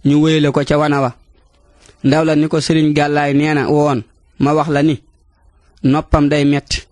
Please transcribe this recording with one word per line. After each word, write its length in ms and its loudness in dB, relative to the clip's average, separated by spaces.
ñu 160 4
wéyale 300 2
ko 140 0
ca 120 0
wana 240 0
wa." 100 -2
Ndaw 220 2
la 100 0
ni 140 0
ko, 100 -2
"Sëriñ 340 0
Gàllaay 400 0
nee 200 0
na 160 -2
woon 340 0
ma 140 0
wax 160 -2
la 140 0
ni 180 -2
noppam 440 0
day 160 0
metti." 380 -2